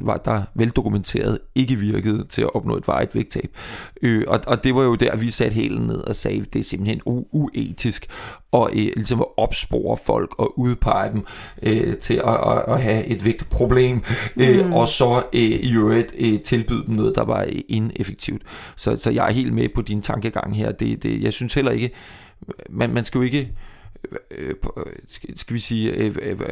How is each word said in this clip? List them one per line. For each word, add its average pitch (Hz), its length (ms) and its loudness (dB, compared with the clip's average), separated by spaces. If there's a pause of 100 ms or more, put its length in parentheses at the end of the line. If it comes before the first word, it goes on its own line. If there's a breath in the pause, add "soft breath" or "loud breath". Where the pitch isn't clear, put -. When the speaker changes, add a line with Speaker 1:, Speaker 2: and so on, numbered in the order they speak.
Speaker 1:
var 107 100 0
der 107 260 -2 (120)
veldokumenteret 107 840 0 (160)
ikke 127 220 2
virkede 104 520 0
til - 140 -2
at - 120 0
opnå 110 220 -2
et - 120 -6
varigt - 260 0
vægttab. - 360 -4 (520 loud breath)
Øh, 113 260 4
og, - 180 2
og - 180 2
det 131 100 4
var 135 80 4
jo 123 120 6
der, - 220 2
vi 113 140 -2
satte 113 240 0
hælen 113 320 -2
ned 113 120 -2
og - 180 -4
sagde, 104 240 -2 (120)
det 110 60 -2
er 110 40 -2
simpelthen 101 460 -2
u-, 120 240 -2
uetisk - 720 -2 (460 loud breath)
at, 123 100 6 (100)
øh, - 40 0 (200)
ligesom 113 240 0
at - 60 2 (100)
opspore 113 680 0
folk - 340 0
og - 200 -2
udpege 117 540 2
dem, 107 120 -2 (380 loud breath)
øh, 110 340 2
til - 180 -2
at, 113 320 2
at, 113 220 4
at 120 140 2
have 110 240 2
et 98 180 -2
vægtproblem, 123 800 4 (340 loud breath)
øh, 127 300 8
Speaker 2:
Mm. 175 60 0
Speaker 1:
og 113 160 4
så, 123 340 4 (120)
øh, 120 60 4
i 113 340 2
øvrigt, 113 460 4
øh, 107 200 4
tilbyde 113 460 0
dem 113 80 -2
noget, 110 200 2
der 113 100 2
var, 110 180 0
øh, - 100 -4 (160)
ineffektivt. - 760 -4 (340 loud breath)
Så, 113 200 0
så 113 140 -2
jeg 117 180 2
er 107 40 2
helt 120 200 0
med 117 220 2
på 120 80 0
din 104 200 -4
tankegang 107 540 -4
her. 107 160 0
Det, 113 300 -4
det, 110 200 -2
jeg 113 100 0
synes 120 220 -4
heller 120 180 2
ikke, 117 180 -2 (800 loud breath)
man, 117 240 0
man 120 100 0
skal - 140 -2
jo 123 40 2
ikke, 127 300 0 (800 soft breath)
øh, 69 320 -6
på-, - 260 -6 (200)
skal, - 300 -14
skal - 160 -6
vi 117 60 -2
sige, 110 320 0
øh, 107 300 0
øh, - 160 -4 (140)